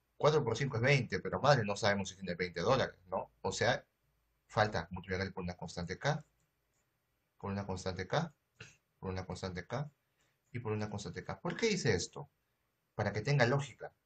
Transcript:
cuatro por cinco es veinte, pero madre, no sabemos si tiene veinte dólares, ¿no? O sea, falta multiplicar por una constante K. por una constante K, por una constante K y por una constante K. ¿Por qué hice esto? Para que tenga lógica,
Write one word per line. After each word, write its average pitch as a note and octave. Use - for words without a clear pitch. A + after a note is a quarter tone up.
cuatro D3
por D3
cinco C#3
es A2
veinte, B2
pero F#2
madre, B2+
no G2+
sabemos G2+
si -
tiene F2+
veinte F2
dólares, A2
¿no? F#2+
O G2
sea, A2+
falta G#2+
multiplicar F#2
por F#2+
una F2+
constante F2+
K. D#3+
por G2
una G2
constante F#2
K, E3
por F#2+
una F#2
constante F2+
K C#3+
y A#2+
por A2+
una G#2+
constante G2
K. -
¿Por E3+
qué A3+
hice D3+
esto? -
Para G2+
que G#2+
tenga C#3+
lógica, -